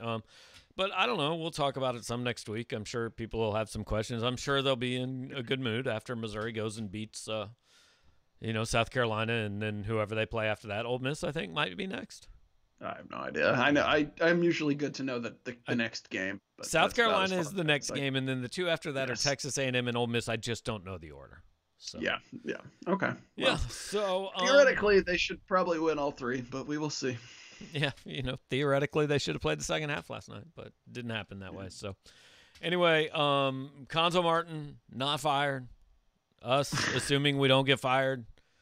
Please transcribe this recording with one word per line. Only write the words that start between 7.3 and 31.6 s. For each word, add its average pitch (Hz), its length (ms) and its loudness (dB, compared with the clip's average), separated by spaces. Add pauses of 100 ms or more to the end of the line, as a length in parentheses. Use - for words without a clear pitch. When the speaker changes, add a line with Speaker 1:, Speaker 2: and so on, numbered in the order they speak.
Speaker 1:
you 113 120 -4
know, 110 120 0
South 117 260 2
Carolina, 113 440 0
and 104 280 -2
then 104 220 -4
whoever 110 320 -2
they 110 100 0
play 110 220 -2
after 107 200 -4
that. 107 180 -2
Ole 123 120 -2
Miss, 131 240 -2
I 165 80 -2
think, 160 220 -6
might 151 240 -2
be 196 100 -6
next. - 400 -10 (540)
Speaker 2:
I - 160 -8
have - 140 -18
no - 80 -8
idea. 69 340 2
I 131 180 4
know. 143 120 4
I, 147 260 2 (120)
I'm 170 220 4
usually 156 320 2
good 143 200 -4
to 135 100 -6
know 127 160 -4
that - 240 -10
the, 127 80 -8
the 120 60 -14 (100)
Speaker 1:
I, 131 60 0
Speaker 2:
next - 360 -4
game. 98 300 -4 (160)
But - 100 -12
Speaker 1:
South 175 240 4
Speaker 2:
that's - 80 -2
about 233 60 6
as 214 80 4
Speaker 1:
Carolina 190 220 2
Speaker 2:
far 180 60 0
Speaker 1:
is 143 120 -4
the - 80 -4
Speaker 2:
as 160 60 0
Speaker 1:
next 143 260 0
Speaker 2:
I - 40 -4
Speaker 1:
game, 139 200 -2
and 131 120 -2
then 131 140 -2
the 120 60 -6
two 180 200 -4
after 160 240 -2
that 135 180 -2
Speaker 2:
Yes. 117 140 -2
Speaker 1:
are 151 40 2
Texas 139 300 -2
A 139 80 0
and 127 100 0
M 123 100 0
and 120 100 -2
Ole 120 120 2
Miss. 117 200 0
I 113 80 0
just 113 280 -6
don't 107 200 -6
know 95 140 -10
the 78 140 -14
order. 65 300 -18 (360)
So. - 220 -14
Speaker 2:
Yeah, - 160 0 (280)
yeah. - 100 -4 (340)
Okay. 180 220 2 (260)
Speaker 1:
Yeah, 247 120 0
Speaker 2:
Well, 202 100 2
Speaker 1:
so, 190 800 -2
um, 180 100 2
Speaker 2:
theoretically, 254 540 8
they 175 180 0
should - 280 -2
probably 180 320 2
win 156 200 2
all 143 140 0
three, 131 280 -2
but 127 260 -6
we 147 120 -2
will 151 100 0
see. 127 300 -2 (560)
Speaker 1:
Yeah, 143 160 0 (160)
you 151 160 -6
know, 127 140 -4 (120)
theoretically, 143 560 2
they 143 140 2
should - 160 -2
have - 80 -6
played 151 180 0
the 139 40 -6
second 156 260 -4
half 160 180 -6
last 110 220 -12
night, 110 140 -14 (120)
but 107 160 -16 (180)
didn't 120 200 -8
happen 98 300 -8
that 95 120 -12
Speaker 2:
Yeah. 92 60 -12
Speaker 1:
way. 95 100 -10